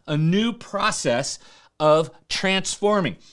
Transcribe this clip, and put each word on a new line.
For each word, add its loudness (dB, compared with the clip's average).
a -2
new 2
process -4
of 4
transforming. -2